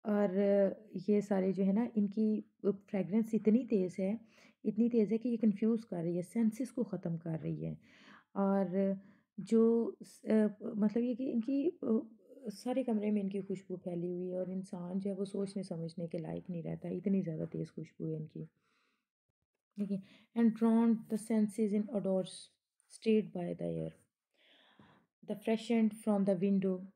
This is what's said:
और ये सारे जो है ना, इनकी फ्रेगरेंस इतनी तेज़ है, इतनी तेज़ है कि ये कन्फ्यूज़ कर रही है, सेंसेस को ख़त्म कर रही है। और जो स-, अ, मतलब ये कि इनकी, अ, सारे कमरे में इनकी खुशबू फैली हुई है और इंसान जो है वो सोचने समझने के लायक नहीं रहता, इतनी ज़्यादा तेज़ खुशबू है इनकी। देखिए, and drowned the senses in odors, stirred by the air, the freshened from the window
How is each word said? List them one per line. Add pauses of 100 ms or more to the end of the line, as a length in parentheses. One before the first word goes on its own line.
और (720)
ये
सारे
जो
है
ना,
इनकी (220)
फ्रेगरेंस
इतनी
तेज़
है, (440)
इतनी
तेज़
है
कि
ये
कन्फ्यूज़
कर
रही
है,
सेंसेस
को
ख़त्म
कर
रही
है। (580)
और (400)
जो
स-,
अ, (160)
मतलब
ये
कि
इनकी,
अ, (400)
सारे
कमरे
में
इनकी
खुशबू
फैली
हुई
है
और
इंसान
जो
है
वो
सोचने
समझने
के
लायक
नहीं
रहता,
इतनी
ज़्यादा
तेज़
खुशबू
है
इनकी। (1300)
देखिए, (360)
and
drowned
the (120)
senses
in
odors, (640)
stirred
by
the
air, (1400)
the
freshened
from
the
window (180)